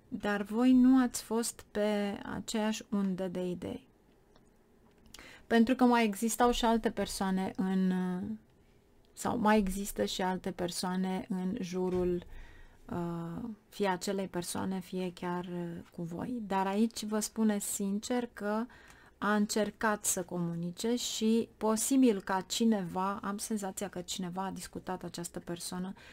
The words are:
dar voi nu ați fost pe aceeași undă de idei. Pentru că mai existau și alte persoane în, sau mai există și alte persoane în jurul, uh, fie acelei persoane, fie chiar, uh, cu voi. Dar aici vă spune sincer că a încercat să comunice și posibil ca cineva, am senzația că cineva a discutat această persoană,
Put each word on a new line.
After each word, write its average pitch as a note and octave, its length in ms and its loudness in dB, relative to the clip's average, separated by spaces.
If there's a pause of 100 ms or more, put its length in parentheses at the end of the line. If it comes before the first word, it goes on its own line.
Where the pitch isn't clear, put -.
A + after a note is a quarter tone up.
dar G#3 340 -2
voi A3+ 320 4
nu B3+ 280 8
ați B3 220 0
fost A3+ 480 -4
pe G#3 480 0 (160)
aceeași G#3+ 540 -2
undă F#3+ 380 0
de F3+ 180 -4
idei. F3+ 420 -6 (1600)
Pentru A#3 280 6
că B3+ 80 4
mai A#3+ 220 6
existau A3+ 460 2
și A#3+ 140 2
alte A3+ 240 4
persoane F#3+ 680 -2
în, F#3+ 380 2 (1300)
sau - 160 0
mai G#3+ 200 6
există G3+ 480 -2
și - 160 -4
alte F#3 300 -2
persoane F#3 800 -2
în F#3 300 -2
jurul, F3+ 640 -2 (600)
uh, E3+ 640 -6 (200)
fie - 180 -2
acelei F#3+ 400 -2
persoane, F#3+ 520 -4
fie F#3 340 -6
chiar, F3+ 320 -6
uh, F3 460 -8
cu - 100 -10
voi. F3 460 -6
Dar F#3+ 200 0
aici G#3+ 380 0
vă G#3+ 140 -2
spune G#3+ 400 0
sincer G#3+ 760 -2
că G#3+ 320 -2 (520)
a G#3 180 0
încercat G#3 720 0
să - 180 0
comunice F3 720 -4
și A3+ 600 2
posibil A3 640 4
ca F#3+ 200 -2
cineva, F#3+ 840 0
am G3 140 -4
senzația G3+ 520 -4
că F3+ 120 -8
cineva F3+ 440 -6
a F#3 60 -4
discutat F3+ 520 -8
această F3 360 -10
persoană, F3+ 540 -8 (200)